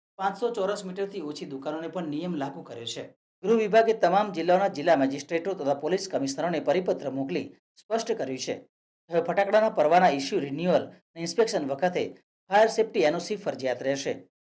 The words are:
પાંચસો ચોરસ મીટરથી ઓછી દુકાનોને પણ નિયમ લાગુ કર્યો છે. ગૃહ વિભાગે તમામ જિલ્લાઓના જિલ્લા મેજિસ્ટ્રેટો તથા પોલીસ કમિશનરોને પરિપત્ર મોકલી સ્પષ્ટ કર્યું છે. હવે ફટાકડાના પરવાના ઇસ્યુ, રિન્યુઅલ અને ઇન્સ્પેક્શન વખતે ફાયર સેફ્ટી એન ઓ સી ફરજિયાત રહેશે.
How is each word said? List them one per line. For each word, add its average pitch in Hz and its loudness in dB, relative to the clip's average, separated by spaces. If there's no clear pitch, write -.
પાંચસો 196 -2
ચોરસ 196 -2
મીટરથી 196 -6
ઓછી 147 -8
દુકાનોને 151 -6
પણ 165 -6
નિયમ 160 -4
લાગુ 135 -6
કર્યો 117 -14
છે. - -10
ગૃહ 220 6
વિભાગે 220 6
તમામ 196 4
જિલ્લાઓના 180 4
જિલ્લા 165 2
મેજિસ્ટ્રેટો 147 0
તથા 143 0
પોલીસ 156 -2
કમિશનરોને 151 -2
પરિપત્ર 151 0
મોકલી 135 -6
સ્પષ્ટ 226 -4
કર્યું 131 -4
છે. 123 -6
હવે 165 2
ફટાકડાના 202 2
પરવાના 170 4
ઇસ્યુ, 139 -2
રિન્યુઅલ 143 0
અને - -20
ઇન્સ્પેક્શન 175 0
વખતે 139 -2
ફાયર 208 6
સેફ્ટી 220 -2
એન 156 4
ઓ 175 -4
સી 208 -8
ફરજિયાત 131 -4
રહેશે. 139 -4